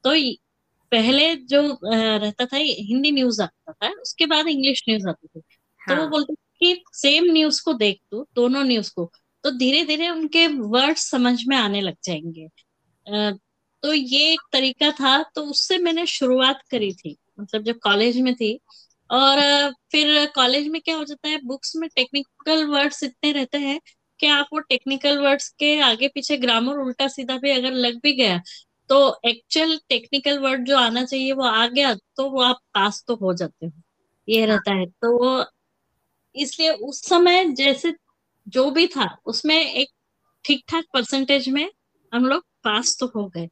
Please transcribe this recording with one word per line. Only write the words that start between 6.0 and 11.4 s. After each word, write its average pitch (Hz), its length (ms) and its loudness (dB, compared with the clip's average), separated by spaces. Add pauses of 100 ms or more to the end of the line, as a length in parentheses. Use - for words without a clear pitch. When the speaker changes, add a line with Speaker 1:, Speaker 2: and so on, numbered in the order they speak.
Speaker 2:
हाँ। 302 80 -4
Speaker 1:
बोलते 302 240 -4
थे - 400 -2
कि, 359 180 -12
"सेम 302 320 2
न्यूज़ 311 380 2
को 320 100 -2
देख 208 260 0 (120)
तू, 240 240 -10
दोनों 254 300 2
न्यूज़ 233 320 -2
को, 170 160 -8 (320)
तो 294 60 0
धीरे-धीरे 294 580 0
उनके 330 380 0
वर्ड्स 269 640 0
समझ 247 360 0